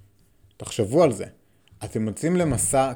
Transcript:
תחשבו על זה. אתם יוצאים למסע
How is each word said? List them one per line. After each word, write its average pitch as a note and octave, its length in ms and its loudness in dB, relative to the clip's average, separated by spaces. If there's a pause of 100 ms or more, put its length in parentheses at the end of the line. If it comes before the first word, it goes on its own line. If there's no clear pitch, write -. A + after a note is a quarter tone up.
(580)
תחשבו A#2 460 0
על C#3+ 80 6
זה. G2+ 140 -6 (580)
אתם A2 240 -4
יוצאים G#2+ 280 -2
למסע C3+ 600 0